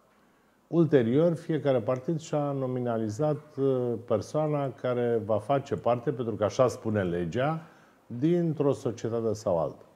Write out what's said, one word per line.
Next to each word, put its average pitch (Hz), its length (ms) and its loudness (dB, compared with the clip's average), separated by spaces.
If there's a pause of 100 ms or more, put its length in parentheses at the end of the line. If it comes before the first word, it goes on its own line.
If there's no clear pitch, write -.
(680)
Ulterior, 151 640 4
fiecare 139 460 0
partid 127 400 -2
și-a 143 320 -2
nominalizat, 127 1080 -2
uh, 127 360 2 (140)
persoana 143 600 0 (120)
care 120 440 0
va 107 120 2
face 131 380 -2
parte, 120 360 0
pentru 117 240 -4
că 107 80 -2
așa 120 240 4
spune 107 360 -2
legea, 90 580 -2 (560)
dintr-o 156 540 2
societate 113 640 -2
sau 92 260 0
alta. 71 260 -4 (100)